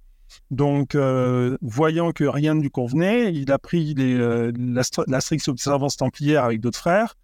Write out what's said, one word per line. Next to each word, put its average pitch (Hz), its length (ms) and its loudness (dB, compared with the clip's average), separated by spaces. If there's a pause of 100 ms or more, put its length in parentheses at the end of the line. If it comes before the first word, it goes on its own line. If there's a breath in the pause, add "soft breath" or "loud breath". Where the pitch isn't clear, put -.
(500 loud breath)
Donc, 143 440 0
euh, 127 680 0
voyant 160 520 0
que 160 120 -2
rien 143 300 2
ne 156 60 2
lui 143 100 -2
convenait, 180 640 0
il 139 160 -2
a - 80 4
pris 156 360 -2
les, 131 200 2
euh, 117 420 0
la 123 260 -2
str-, - 260 -4
la 131 120 0
stricte - 280 -2
observance 139 480 -2
templière 143 480 0
avec 117 160 0
d'autres 117 180 -4
frères 208 460 0